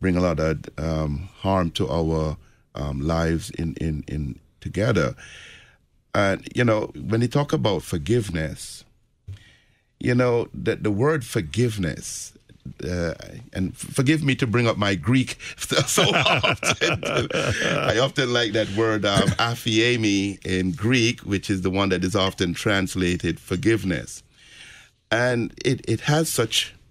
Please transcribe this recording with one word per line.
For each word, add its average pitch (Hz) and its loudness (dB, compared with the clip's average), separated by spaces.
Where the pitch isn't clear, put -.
bring 92 2
a 90 2
lot 85 0
of, 78 0
um, 78 -2
harm 95 2
to 98 -2
our, 80 0
um, 71 -4
lives 82 0
in, 80 -4
in, 76 -2
in 71 -6
together. 95 0
And, 98 2
you 120 2
know, 110 2
when 107 0
you 123 2
talk 143 0
about 110 2
forgiveness, 85 -2
you 123 2
know, 120 4
the, - -2
the 104 -2
word 139 0
forgiveness, 101 -4
uh, 85 -2
and 95 -2
f-, - -16
forgive 151 2
me 135 2
to 139 0
bring 117 2
up 110 2
my 98 2
Greek 113 0
<laughs> - -14
so - 2
often. - 0
<laughs> - -2
I - 0
often 131 0
like 120 2
that 107 2
word, 110 2
um, 98 4
aphiemi 110 2
in 92 0
Greek, 117 2
which 98 -4
is 98 0
the 92 0
one 95 2
that 90 0
is 92 0
often 95 0
translated 92 0
forgiveness. 95 -2
And 120 0
it, - 0
it - 0
has 156 2
such - -2